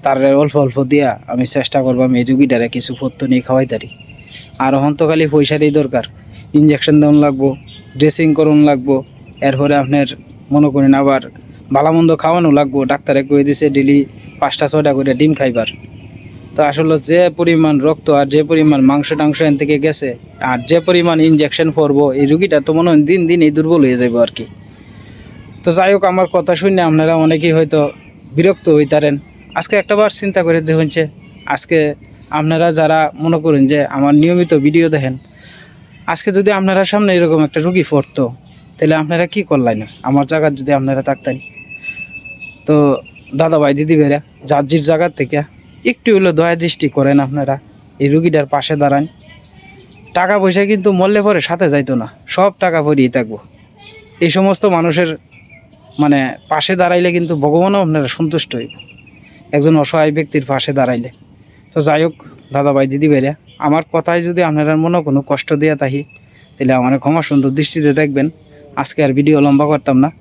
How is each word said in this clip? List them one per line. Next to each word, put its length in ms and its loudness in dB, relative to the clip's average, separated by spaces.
তার 140 0
অল্প 140 -2
অল্প 120 -4
দিয়া 180 2
আমি 140 -2
চেষ্টা 300 -2
করবো 220 0
আমি 140 0
এই 80 -2
রুগীটারে 460 0
কিছু 240 -6
পথ্য 200 -8
নিয়ে 160 0
খাওয়াই 240 0
তারি। 180 -8
আর 140 0
এখন 220 0
তো 100 2
খালি 240 2
পয়সারই 460 2
দরকার, 260 -2
ইনজেকশন 420 2
দেওয়ান 240 4
লাগবো, 240 0
ড্রেসিং 280 2
করুন 200 4
লাগবো, 260 0
এরপরে 340 0
আপনার 260 0
মনে 200 4
করেন 280 4
আবার 200 0
ভালামন্দ 340 2
খাওয়ানো 260 2
লাগবো। 200 -2
ডাক্তারে 380 -2
কয়ে 180 2
দিছে 180 -2
ডেলি 220 2
পাঁচটা 300 -2
ছয়টা 260 0
করে 220 -2
ডিম 200 2
খাইবার। 280 -2
তো 40 -4
আসলে 260 0
যে 120 2
পরিমাণ 360 2
রক্ত 220 -2
আর 140 0
যে 160 2
পরিমাণ 300 2
মাংস 200 0
টাংস 280 0
এন 140 2
থেকে 140 0
গেছে, 240 -2
আর 80 -2
যে 80 4
পরিমাণ 300 2
ইনজেকশন 380 0
পরবো, 260 2
এই 120 2
রুগীটা 340 2
তো 120 -2
মনে 140 2
হয় 180 4
দিন 200 2
দিন 180 2
এই 100 2
দুর্বল 280 2
হয়ে 160 0
যাবো 240 0
আর 120 -10
কি। 80 -12
তো 140 2
যাই 160 2
হোক, 180 0
আমার 240 0
কথা 260 0
শুনে 280 0
আপনারা 240 2
অনেকেই 320 0
হয়তো 220 0
বিরক্ত 320 0
হইতারেন। 400 2
আজকে 220 -2
একটা 180 -2
বার 200 2
চিন্তা 260 -2
করে 140 2
দেখুন 260 0
যে 80 0
আজকে 260 0
আপনারা 300 0
যারা 200 2
মনে 200 0
করেন 280 2
যে 80 0
আমার 240 2
নিয়মিত 300 2
ভিডিও 300 2
দেখেন, 180 -2
আজকে 260 -4
যদি 120 2
আপনারা 220 0
সামনে 260 0
এরকম 300 2
একটা 180 -4
রুগী 260 0
পড়তো, 320 -2
তাহলে 260 0
আপনারা 320 -2
কি 160 -4
করলেন 300 0
আমার 220 0
জায়গায় 280 0
যদি 200 -4
আপনারা 300 -2
থাকতেন? 260 -6
তো 80 2
দাদা 220 2
ভাই, 160 2
দিদি 220 0
ভাইরা, 200 2
যার 200 0
জির 200 0
জায়গার 300 0
থেকে 200 -2
একটু 240 -6
হইলো 240 2
দয়া 240 2
দৃষ্টি 320 -2
করেন, 300 2
আপনারা 300 -4
এই 100 0
রুগীটার 400 0
পাশে 280 -2
দাঁড়ান। 220 2
টাকা 240 0
পয়সা 200 0
কিন্তু 180 0
মরলে 260 2
পরে 240 2
সাথে 240 -2
যাইতো 280 -2
না, 60 -8
সব 160 2
টাকা 220 0
পরেই 300 2
থাকবো। 220 -4
এই 120 0
সমস্ত 260 0
মানুষের 320 0
মানে 180 2
পাশে 300 -2
দাঁড়াইলে 360 2
কিন্তু 160 -2
ভগবানও 420 2
আপনারা 220 -2
সন্তুষ্ট 420 -4
হইব, 140 -12
একজন 180 2
অসহায় 340 0
ব্যক্তির 340 -4
পাশে 280 -4
দাঁড়াইলে। 300 -2
তো 60 -6
যাই 160 2
হোক 120 -4
দাদা 200 0
ভাই, 160 2
দিদি 200 0
ভাইরা, 220 0
আমার 160 0
কথায় 340 -2
যদি 220 -2
আপনারা 240 0
মনে 240 0
কোনো 120 0
কষ্ট 200 -4
দিয়া 200 0
থাকি, 200 -4
তাহলে 240 0
আমার 140 0
ক্ষমা 260 0
সুন্দর 280 0
দৃষ্টিতে 420 0
দেখবেন। 280 0
আজকে 240 -6
আর 140 0
ভিডিও 260 2
লম্বা 260 2
করতাম 320 0
না। 60 0